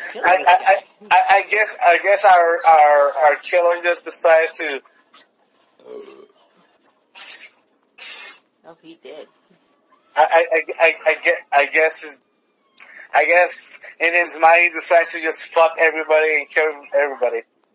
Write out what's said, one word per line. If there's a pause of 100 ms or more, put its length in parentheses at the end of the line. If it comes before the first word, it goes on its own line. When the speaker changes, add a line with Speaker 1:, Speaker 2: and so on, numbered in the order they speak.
(140)
Speaker 1:
kill
Speaker 2:
I,
Speaker 1:
this
Speaker 2:
I,
Speaker 1:
guy? (280)
Speaker 2:
I, (100)
I
guess,
I
guess
our,
our, (120)
our
killer
just
decided
to (3750)
Speaker 1:
Nope,
he
did. (880)
Speaker 2:
I,
I,
I, (160)
I, (120)
I
get, (160)
I
guess
his, (920)
I
guess (180)
in
his
mind
he
decided
to
just
fuck
everybody
and
kill (220)
everybody. (340)